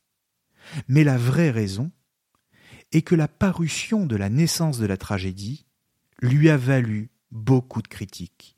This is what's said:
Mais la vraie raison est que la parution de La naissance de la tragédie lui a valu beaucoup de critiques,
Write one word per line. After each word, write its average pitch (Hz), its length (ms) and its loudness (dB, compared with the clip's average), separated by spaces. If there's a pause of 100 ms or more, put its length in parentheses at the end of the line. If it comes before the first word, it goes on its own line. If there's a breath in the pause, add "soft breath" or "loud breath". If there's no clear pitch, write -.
(880 loud breath)
Mais 143 160 6
la 139 140 2
vraie 131 320 2
raison 110 420 -4 (1000 soft breath)
est 160 100 2
que - 140 0
la 151 120 2
parution 190 800 -2
de 120 100 -2
La 98 140 0
naissance 156 480 0
de 113 80 -2
la 98 120 0
tragédie 98 680 -8 (560)
lui 143 280 4
a 151 80 4
valu 123 520 0 (220)
beaucoup 123 500 0
de - 60 -10
critiques, - 720 -16